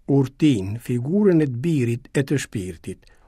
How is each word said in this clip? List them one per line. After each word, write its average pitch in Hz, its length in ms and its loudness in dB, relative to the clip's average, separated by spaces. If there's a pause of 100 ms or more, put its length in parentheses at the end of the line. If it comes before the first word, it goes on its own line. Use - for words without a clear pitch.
urtin, 131 720 0
figurën 160 600 2
e 151 80 0
të 120 160 -8
birit 123 480 -2
e 143 120 0
të 143 160 -2
shpirtit. 92 680 -12 (200)